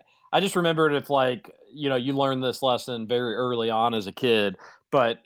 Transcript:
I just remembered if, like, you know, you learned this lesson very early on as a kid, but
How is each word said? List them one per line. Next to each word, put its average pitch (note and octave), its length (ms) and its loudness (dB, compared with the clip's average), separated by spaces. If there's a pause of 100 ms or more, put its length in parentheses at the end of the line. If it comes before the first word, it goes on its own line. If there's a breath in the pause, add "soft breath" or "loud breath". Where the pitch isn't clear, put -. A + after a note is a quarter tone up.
(320 soft breath)
I E3 80 2
just F#3+ 160 -2
remembered D#3+ 380 2
if, C#3 160 -4
like, C3+ 400 0 (220)
you C#3 180 -4
know, C3 60 2
you B2+ 180 -2
learned C3+ 280 0
this B2 200 -2
lesson A#2+ 440 -2
very A#2+ 280 -2
early A#2+ 360 -2
on A2+ 240 0
as G#2+ 120 -4
a G2 60 -10
kid, G#2+ 440 2 (340 loud breath)
but A#2+ 360 2